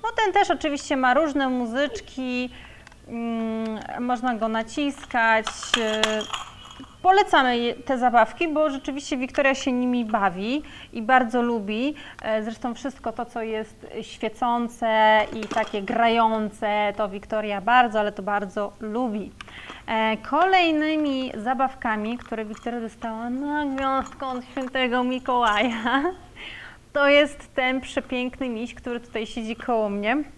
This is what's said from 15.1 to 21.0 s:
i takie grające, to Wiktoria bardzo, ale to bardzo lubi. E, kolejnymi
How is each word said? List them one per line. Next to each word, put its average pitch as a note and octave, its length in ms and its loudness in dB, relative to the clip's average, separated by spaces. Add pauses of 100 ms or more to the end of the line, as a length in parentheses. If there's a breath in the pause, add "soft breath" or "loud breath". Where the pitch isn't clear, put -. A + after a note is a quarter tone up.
i G#3+ 140 -6
takie G#3+ 340 -2
grające, A3 1160 2
to G#3 120 0
Wiktoria G3+ 520 -4
bardzo, A#3 380 6
ale G#3 120 2
to G3+ 120 -10
bardzo G3+ 560 -2
lubi. G#3+ 520 -4 (560 loud breath)
E, A3 300 0
kolejnymi D#4 1200 2